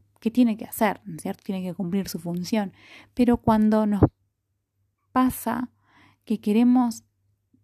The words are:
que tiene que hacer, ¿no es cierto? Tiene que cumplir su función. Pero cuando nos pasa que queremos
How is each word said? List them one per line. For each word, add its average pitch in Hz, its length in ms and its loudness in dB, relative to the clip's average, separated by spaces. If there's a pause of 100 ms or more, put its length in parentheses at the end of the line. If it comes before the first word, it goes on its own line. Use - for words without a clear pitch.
(200)
que 220 100 -4
tiene 233 260 2
que - 80 -14
hacer, - 400 -2
¿no 175 120 -14
es - 60 -16
cierto? 190 220 -10
Tiene 190 180 -6
que 180 120 -8
cumplir 185 340 -4
su 175 120 -10
función. 180 520 -4 (400)
Pero 240 260 2
cuando 214 480 2
nos 208 160 -2 (1080)
pasa 247 580 -2 (540)
que 208 160 -4
queremos 240 640 2 (600)